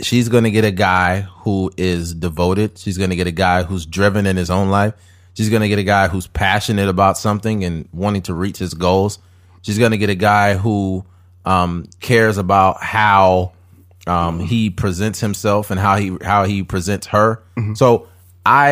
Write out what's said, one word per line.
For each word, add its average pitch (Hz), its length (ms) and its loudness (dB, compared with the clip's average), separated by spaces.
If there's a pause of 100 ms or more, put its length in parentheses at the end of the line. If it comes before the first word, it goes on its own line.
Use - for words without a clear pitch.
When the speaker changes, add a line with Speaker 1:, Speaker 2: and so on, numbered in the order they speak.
Speaker 1:
she's 120 280 0
gonna 113 220 4
get 110 140 2
a 104 60 0
guy 92 500 0
who 95 560 -4
is 87 360 -4
devoted. 87 640 -2
She's 92 200 -6
gonna 92 180 -2
get 87 120 -2
a 90 40 -4
guy 90 320 2
who's 87 220 -6
driven 98 400 0
in 95 100 2
his 90 140 -2
own 98 200 0
life. 101 240 0 (420)
She's 110 140 -2
gonna 107 200 2
get 101 100 0
a 101 40 -2
guy 98 260 2
who's 90 180 -6
passionate 98 640 0
about 95 280 2
something 104 460 -4
and 82 300 -6
wanting 98 300 -4
to 92 100 -8
reach 92 240 -6
his 87 160 -6
goals. 92 460 0 (420)
She's 104 180 -4
gonna 113 180 2
get 101 120 0
a 101 60 0
guy 101 400 2
who, 98 500 -2 (400)
um, 87 400 -2 (160)
cares 110 360 2
about 95 460 2
how, 95 680 2 (520)
um, 85 340 -2
he 110 300 -2
presents 98 520 -4
himself 104 500 -2
and 92 80 -4
how 98 160 2
he, 101 160 -2 (100)
how 101 220 2
he 98 180 -2
presents 92 460 -4
her. 110 340 2 (160)
Speaker 2:
Mm-hmm. 107 180 -4
Speaker 1:
So 120 320 2 (380)
I 143 260 4